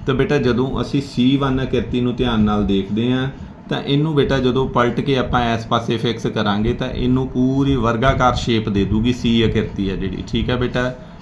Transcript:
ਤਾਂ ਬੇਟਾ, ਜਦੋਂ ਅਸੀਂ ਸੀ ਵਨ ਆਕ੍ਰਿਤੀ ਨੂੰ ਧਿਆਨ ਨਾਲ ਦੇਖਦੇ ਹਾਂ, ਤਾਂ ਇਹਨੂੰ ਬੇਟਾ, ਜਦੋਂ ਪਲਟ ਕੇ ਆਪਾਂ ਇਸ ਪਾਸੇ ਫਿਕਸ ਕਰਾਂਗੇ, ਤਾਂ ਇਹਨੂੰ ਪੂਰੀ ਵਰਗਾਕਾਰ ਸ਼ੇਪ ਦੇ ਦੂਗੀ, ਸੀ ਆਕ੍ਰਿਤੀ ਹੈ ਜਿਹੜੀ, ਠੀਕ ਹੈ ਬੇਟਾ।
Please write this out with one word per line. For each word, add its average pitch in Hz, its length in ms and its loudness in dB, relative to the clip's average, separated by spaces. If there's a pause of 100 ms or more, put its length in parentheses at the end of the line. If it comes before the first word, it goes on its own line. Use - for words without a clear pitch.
ਤਾਂ 135 80 2
ਬੇਟਾ, 135 220 2
ਜਦੋਂ 120 440 0
ਅਸੀਂ 139 200 -2
ਸੀ 131 360 2
ਵਨ 135 220 0
ਆਕ੍ਰਿਤੀ 123 420 -2
ਨੂੰ 123 140 0
ਧਿਆਨ 120 240 0
ਨਾਲ 104 260 2
ਦੇਖਦੇ 101 480 0
ਹਾਂ, 127 160 -2 (400)
ਤਾਂ 139 140 -4
ਇਹਨੂੰ 147 320 0
ਬੇਟਾ, 139 220 2
ਜਦੋਂ 127 320 2
ਪਲਟ 120 300 0
ਕੇ 135 180 0
ਆਪਾਂ 120 400 0
ਇਸ 113 100 -8
ਪਾਸੇ 117 300 0
ਫਿਕਸ 113 300 -2
ਕਰਾਂਗੇ, 107 460 0
ਤਾਂ 127 160 -4
ਇਹਨੂੰ 127 380 0
ਪੂਰੀ 135 480 2
ਵਰਗਾਕਾਰ 123 600 2
ਸ਼ੇਪ 110 340 0
ਦੇ 98 160 2
ਦੂਗੀ, 110 280 2
ਸੀ 117 280 2
ਆਕ੍ਰਿਤੀ 104 480 0
ਹੈ 95 60 -4
ਜਿਹੜੀ, 95 320 -6
ਠੀਕ 117 220 -2
ਹੈ 123 60 0
ਬੇਟਾ। 123 380 -2 (280)